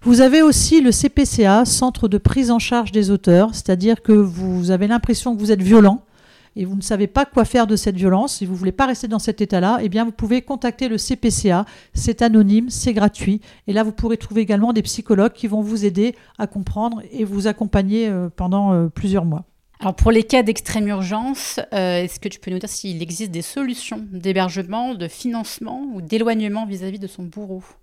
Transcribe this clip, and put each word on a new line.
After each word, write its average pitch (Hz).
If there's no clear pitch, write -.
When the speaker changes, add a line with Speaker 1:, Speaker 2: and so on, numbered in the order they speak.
Speaker 1:
Vous 240
avez 262
aussi 311
le 247
C 277
P 285
C 214
A, 208
Centre 247
de 202
prise 247
en 233
charge 220
des 202
auteurs, 196
c'est-à-dire 196
que 220
vous 185
avez 190
l'impression 233
que 202
vous 208
êtes 190
violent 202
et 196
vous 190
ne 196
savez 208
pas 269
quoi 247
faire 233
de 214
cette 196
violence, 190
et 196
vous 185
ne 185
voulez 185
pas 262
rester 254
dans 214
cet 214
état-là, 196
eh 214
bien, 214
vous 226
pouvez 226
contacter 254
le 220
C 247
P 233
C 202
A, 180
c'est -
anonyme, 220
c'est -
gratuit, 208
et 208
là, 214
vous 214
pourrez 226
trouver 220
également 214
des 226
psychologues 202
qui -
vont 214
vous 208
aider 208
à 214
comprendre 214
et 233
vous 202
accompagner, 214
euh, 180
pendant, 190
euh, 170
plusieurs 190
mois. 165
Speaker 2:
Alors, 190
pour 226
les 226
cas 247
d'extrême 214
urgence, 214
euh, 180
est-ce -
que 208
tu 190
peux -
nous 185
dire 196
s'il 175
existe 175
des 165
solutions 240
d'hébergement, 190
de 170
financement 233
ou 190
d'éloignement 220
vis-à-vis 190
de 196
son 185
bourreau ? 190